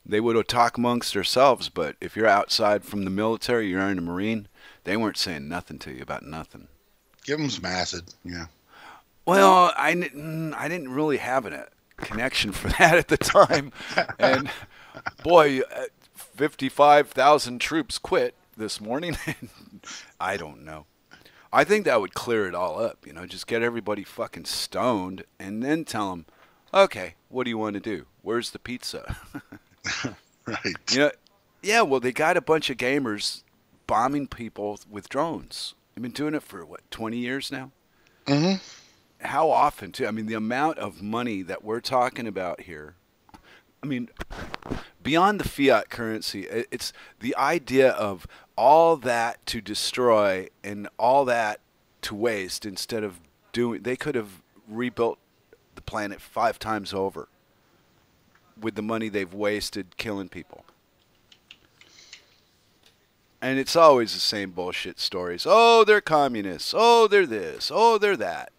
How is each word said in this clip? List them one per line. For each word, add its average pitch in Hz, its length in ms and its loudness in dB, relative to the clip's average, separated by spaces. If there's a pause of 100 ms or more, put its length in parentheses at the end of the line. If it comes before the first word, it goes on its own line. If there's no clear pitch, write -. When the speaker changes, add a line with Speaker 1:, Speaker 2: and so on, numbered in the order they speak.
Speaker 1:
They 104 140 0
would 113 280 2
talk 120 300 2
amongst 120 360 0
themselves, 120 560 4
but 78 320 -4
if - 140 -10
you're 107 120 2
outside 104 560 4
from 101 200 -6
the 95 80 -2
military, 110 560 0
you're 92 220 0
in 95 100 -2
a - 20 -4
Marine, 98 460 -4 (380)
they 98 120 -2
weren't 110 200 -2
saying 73 300 -6
nothing 80 320 -10
to - 140 -14
you 64 80 -14
about 71 220 -10
nothing. 78 440 -16 (560)
Speaker 2:
Give 147 160 -6
'em 147 120 -4
some 90 140 -10
acid, 90 580 -8
yeah. 85 240 -12 (800)
Speaker 1:
Well, 185 500 6
I 156 180 2
didn't, 160 600 -6
I 120 140 -6
didn't 160 220 -8
really 143 280 0
have 123 280 -2
a 71 220 -12 (300)
connection 110 540 -4
for - 180 -4
<laughs> - 100 0
that 175 180 8
at 156 120 2
the 156 80 2
time. 151 540 4 (240)
Speaker 2:
<laughs> - 240 -2
Speaker 1:
And, 131 300 2 (720)
boy, 147 380 6
uh, 123 240 -8 (300)
fifty-five 147 960 4
thousand 131 480 4
troops - 380 -4
quit 127 380 -2 (200)
this 107 260 -8
morning. 135 360 -6 (500)
<laughs> - 520 -18
I 95 180 -4
don't 73 280 -14
know. 76 200 -16 (680)
I 131 100 6
think 202 220 2
that 127 160 4
would 92 120 -4
clear 110 340 0
it 87 80 -6
all 90 240 -2
up, - 260 -6
you - 80 -20
know, 87 120 -14
just 92 220 -14
get 117 160 -2
everybody 107 400 -4
fucking 90 420 -12
stoned 95 800 -4 (140)
and 104 240 -8
then 151 220 -2
tell 104 260 -6
'em, 87 140 -12 (480)
"Okay, 104 420 2 (140)
what 127 160 -4
do 120 40 -6
you 113 80 -4
wanna 107 220 -4
do? 95 260 -8 (160)
Where's 113 300 -6
the - 80 -16
pizza?" - 580 -12 (160)
<laughs> - 80 -12 (1040)
Speaker 2:
Right. 104 320 -8 (120)
Speaker 1:
You 127 100 0
know, 147 120 4 (500)
yeah, 214 200 2
well, 160 180 2
they 123 120 -2
got 160 260 2
a 165 40 0
bunch 156 280 2
of 127 80 -8
gamers 123 680 -2 (440)
bombing 131 400 0
people 104 520 -10 (100)
with 104 200 -14
drones. - 640 -6 (200)
They've - 80 -14
been 123 80 -10
doing 151 240 -6
it 139 80 -6
for, 90 220 -18
what, - 260 -20
twenty 113 260 -8
years 127 340 -8
now? 135 200 -12 (540)
Speaker 2:
Mm-hmm. 160 320 2 (640)
Speaker 1:
How 151 280 0
often, 120 420 0
too? 127 160 -4
I 104 40 -4
mean, 110 160 -6
the 113 80 -4
amount 123 420 -2
of 101 240 -10
money 110 400 -4
that 90 220 -10
we're 110 180 -4
talking 123 460 -2
about 92 340 -6
here, 76 340 -16 (880)
I 143 40 -8
mean, 123 220 -6 (920)
beyond 180 360 2
the - 100 -4
fiat 127 400 4
currency, 110 600 -8
i-, 113 220 -4
it's - 220 -10 (260)
the 120 160 -6
idea 135 560 4
of 98 360 -4 (300)
all 160 400 8
that 117 500 -2
to 113 140 -8
destroy 104 880 2 (140)
and 101 240 -10 (120)
all 135 260 4
that 117 360 -2 (420)
to 110 120 -10
waste 104 500 -4
instead 107 380 -8
of 92 160 -10 (340)
doing, 117 300 -2
they 123 120 -4
could 147 200 -6
have 104 260 -8 (260)
rebuilt 117 520 -2 (560)
the - 60 -20
planet 101 400 -8
five 110 380 -2
times 107 340 -6
over 95 360 -6 (1300)
with 107 160 -6
the 107 60 -6
money 110 280 -4
they've 98 240 -4
wasted 101 640 -4
killing 98 320 -8
people. - 360 -18 (2750)
And 131 180 -2
it's 131 160 -2
always 139 380 8
the 95 60 -8
same 98 320 -4
bullshit 90 480 -8
stories. 90 480 -6
"Oh, 226 360 8
they're 208 180 6
communists. 113 760 0
Oh, 226 320 6
they're 196 200 4
this. 101 460 -6
Oh, 226 240 4
they're 202 200 0
that." 85 420 -6